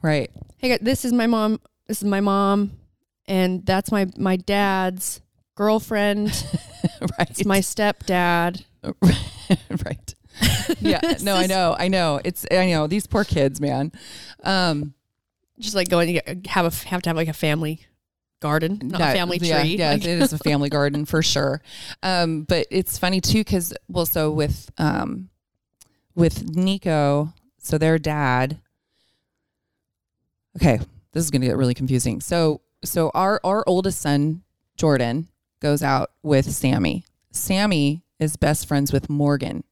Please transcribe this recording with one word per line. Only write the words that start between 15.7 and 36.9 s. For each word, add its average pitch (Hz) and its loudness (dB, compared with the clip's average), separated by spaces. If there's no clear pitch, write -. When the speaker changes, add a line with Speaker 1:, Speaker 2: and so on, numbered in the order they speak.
Speaker 2:
like, 180 0
going 170 4
to 175 0
get, 180 -6
have 180 0
a, - -4
have 180 -4
to 170 -2
have, 160 -2
like, 160 -2
a 156 -6
family 156 -2
garden, 160 0
not 170 -6
a 165 2
Speaker 1:
That, 143 2
Speaker 2:
family 175 -2
Speaker 1:
yeah, 165 2
Speaker 2:
tree. 160 0
Speaker 1:
yeah, 165 0
Speaker 2:
Like 143 0
Speaker 1:
it 170 2
is 269 2
a 156 -4
family 143 0
Speaker 2:
<laughs> 147 0
Speaker 1:
garden 143 0
for 156 0
sure. 139 0
Um, 170 0
but 170 0
it's - -2
funny 185 0
too, 220 2
'cause, 180 -2
well, 175 -2
so 156 0
with, 151 -2
um, 170 -2
with 170 0
Nico, 160 0
so - -2
their 160 4
dad, 143 0
okay, 139 4
this 165 -2
is 147 -4
gonna 131 0
get 123 0
really 123 2
confusing. 123 -2
So, 165 0
so 160 0
our, 190 2
our 202 0
oldest 185 0
son, 147 0
Jordan, 135 2
goes 147 0
out 139 0
with 143 2
Sammy. 127 0